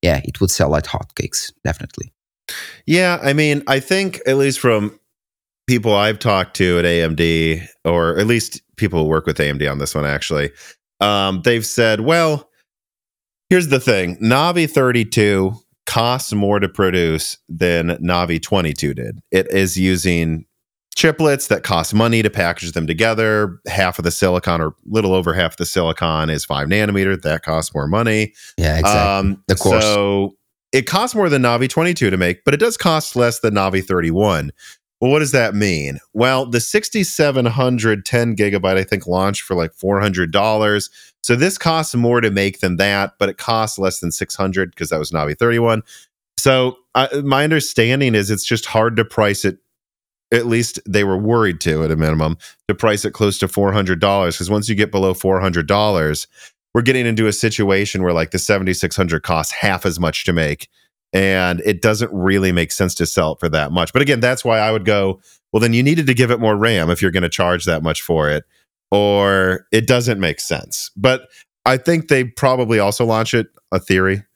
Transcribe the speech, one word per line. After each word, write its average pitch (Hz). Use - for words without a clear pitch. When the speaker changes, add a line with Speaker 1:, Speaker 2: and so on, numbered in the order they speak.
Speaker 1:
Yeah, 73
it -
would 95
sell 73
like 76
hotcakes, -
definitely. -
Speaker 2:
Yeah, 175
I 139
mean, 147
I 135
think 190
at 131
least 139
from 107
people 117
I've 104
talked 95
to 90
at 85
A 85
M 80
D, 80
or 85
at 101
least 113
people 87
who 78
work 80
with 76
A 73
M 71
D 71
on 69
this 71
one, 76
actually, 71
um, 101
they've 117
said, 113
"Well, 156
here's 180
the 135
thing. 92
Navi 151
thirty-two 107
costs 120
more 101
to 95
produce 87
than 85
Navi 87
twenty-two 78
did. 60
It 95
is 95
using 85
chiplets 151
that -
cost 82
money 113
to 107
package 85
them 85
together. 107
Half 95
of 87
the 85
silicon, 90
or 78
little 101
over 85
half 85
the 87
silicon, 82
is 76
five 71
nanometer. 98
That 78
costs 80
more 71
money." 107
Speaker 1:
Yeah, 80
exactly. 98
Speaker 2:
Um, 98
Speaker 1:
The 95
course. 101
Speaker 2:
so 101
it 135
costs 220
more 202
than 139
Navi 123
twenty-two 165
to 92
make, 90
but 139
it 147
does 226
cost 160
less 120
than 110
Navi 95
thirty-one. 85
Well, 127
what 151
does 147
that 117
mean? 78
Well, 131
the 120
sixty-seven 151
hundred 117
ten 117
gigabyte, 98
I 95
think, 95
launched 95
for, 95
like, 85
four 98
hundred 92
dollars. 104
So 120
this 180
costs 160
more 120
to 113
make 98
than 90
that, 98
but 98
it 95
costs 110
less 95
than 85
six -
hundred 95
'cause 80
that 80
was 76
Navi 76
thirty-one. 117
So, 131
uh, 135
my 139
understanding 135
is 101
it's 107
just 113
hard 113
to 113
price 104
it. 92
At 117
least 117
they 101
were 98
worried 107
to, 78
at 78
a 80
minimum, 78
to 104
price 107
it 107
close 101
to 98
four 101
hundred 95
dollars, 98
'cause 87
once 104
you 110
get 104
below 95
four 95
hundred 87
dollars, 92
we're 120
getting 127
into 110
a 104
situation 101
where, 90
like, 82
the 95
seventy-six 92
hundred 82
costs 80
half 95
as 85
much 82
to 90
make, 78
and 92
it 98
doesn't 107
really 95
make 85
sense 90
to 85
sell 80
it 76
for 85
that 73
much. 85
But 127
again, 139
that's 123
why 113
I 107
would 107
go, 98
"Well, 107
then 117
you 117
needed 151
to 131
give 120
it 120
more 110
ram 101
if 85
you're 98
gonna 87
charge 87
that 80
much 78
for 78
it, 76
or 98
it 113
doesn't 120
make 82
sense." -
But 127
I 127
think 165
they 131
probably 123
also 104
launch 113
it, 113
a 95
theory. 95